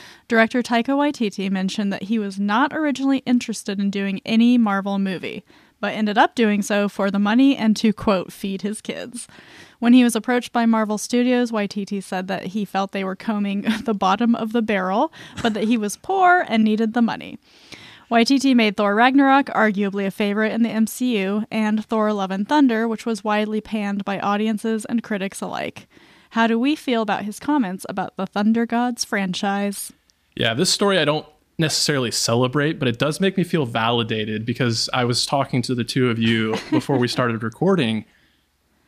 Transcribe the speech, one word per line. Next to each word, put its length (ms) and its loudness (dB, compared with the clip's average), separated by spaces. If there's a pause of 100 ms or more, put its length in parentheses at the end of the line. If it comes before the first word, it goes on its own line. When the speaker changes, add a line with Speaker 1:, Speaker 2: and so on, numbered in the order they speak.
(280)
Speaker 1:
director 340 2
Taika 280 0
Waititi 600 -2
mentioned 440 -2
that 100 -6
he 160 -2
was 180 -6
not 360 0
originally 460 0
interested 600 -2
in 100 0
doing 360 -4
any 320 4
Marvel 420 2
movie, 460 -6 (340)
but 140 -4
ended 240 -2
up 180 4
doing 260 2
so 280 0
for 200 -2
the 80 -2
money 380 4
and 220 2
to, 160 2
quote, 400 -2
"feed 280 -8
his 200 -8
kids." 460 -12 (520)
When 140 6
he 100 10
was 140 2
approached 340 -2
by 140 2
Marvel 320 2
Studios, 540 0
Waititi 520 -4
said 240 -6
that 200 -6
he 180 -4
felt 260 -4
they 140 -4
were 100 -6
combing 460 -4
<laughs> 240 -4
the 80 0
bottom 420 2
of 160 -6
the 100 0
barrel, 520 0 (280)
but 120 0
that 100 -2
he 140 2
was 200 -4
poor 520 2
and 140 4
needed 300 2
the 80 2
money. 380 -4 (720)
Waititi 440 4
made 200 4
Thor 200 0
Ragnarok 520 4
arguably 580 0
a 60 -2
favorite 400 0
in 120 0
the 60 0
M 180 0
C 320 -2
U 320 -2
and 340 -2
Thor: 260 0
Love 200 -4
and 160 -4
Thunder, 400 4
which 180 -6
was 180 -4
widely 380 -2
panned 440 -4
by 140 -4
audiences 680 -2
and 180 -2
critics 380 -6
alike. 460 -8 (440)
How 160 2
do 120 2
we 160 2
feel 260 -2
about 240 -2
his 140 -10
comments 500 -2
about 260 -6
the 120 -4
Thunder 400 2
Gods 360 -2
franchise? 880 -4 (440)
Speaker 2:
Yeah, 180 0
this 180 0
story 280 2
I 60 2
don't 200 -2 (320)
necessarily 540 0
celebrate, 680 0
but 80 0
it 120 -2
does 200 -2
make 160 0
me 80 0
feel 220 -2
validated, 800 -2
because 480 -2
I 120 0
was 200 0
talking 380 -2
to 120 -4
the 80 -4
two 260 0
of 100 -2
you 440 0
Speaker 1:
<laughs> 80 -14
Speaker 2:
before 260 0
we 100 0
started 360 -2
recording. 640 0 (840)